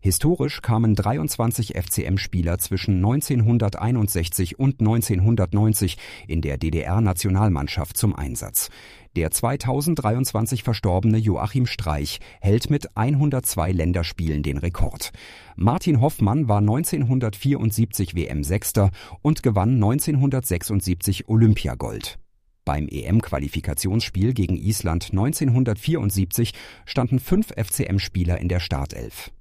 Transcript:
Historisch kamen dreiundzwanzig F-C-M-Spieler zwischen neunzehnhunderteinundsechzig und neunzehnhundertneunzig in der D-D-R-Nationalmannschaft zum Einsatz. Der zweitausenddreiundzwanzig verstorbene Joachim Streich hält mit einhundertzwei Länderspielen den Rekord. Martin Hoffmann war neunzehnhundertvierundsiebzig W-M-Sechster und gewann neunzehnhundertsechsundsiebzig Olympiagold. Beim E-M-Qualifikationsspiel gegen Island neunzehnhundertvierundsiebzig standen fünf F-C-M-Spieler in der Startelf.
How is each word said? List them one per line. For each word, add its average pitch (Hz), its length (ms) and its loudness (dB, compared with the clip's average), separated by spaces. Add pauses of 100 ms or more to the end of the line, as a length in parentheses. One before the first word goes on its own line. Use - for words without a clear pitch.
Historisch 139 600 0
kamen 110 340 4
dreiundzwanzig 117 800 -2
F-C-M-Spieler 87 840 -2
zwischen 95 420 0
neunzehnhunderteinundsechzig 110 1600 0
und 135 220 2
neunzehnhundertneunzig 107 1160 2 (300)
in 80 140 -2
der 69 160 -4
D-D-R-Nationalmannschaft 87 1400 0
zum - 180 2
Einsatz. - 560 -6 (460)
Der 80 160 0
zweitausenddreiundzwanzig 127 1300 -2
verstorbene 107 540 2
Joachim 107 480 0
Streich 73 540 -4 (200)
hält 104 300 2
mit - 260 -2
einhundertzwei 127 760 0
Länderspielen 82 720 0
den 71 160 -2
Rekord. - 520 -2 (440)
Martin 117 440 2
Hoffmann 131 480 2
war 104 140 2
neunzehnhundertvierundsiebzig 117 1500 0
W-M-Sechster 85 800 0 (300)
und 151 200 2
gewann 113 380 2
neunzehnhundertsechsundsiebzig 110 1500 0
Olympiagold. 107 920 2 (460)
Beim 73 240 -2
E-M-Qualifikationsspiel 90 1400 -2
gegen 95 220 0
Island 87 560 -2
neunzehnhundertvierundsiebzig 117 1400 0 (320)
standen 123 340 0
fünf 190 340 0
F-C-M-Spieler 95 840 -2
in 85 80 -4
der 87 120 0
Startelf. 67 800 -6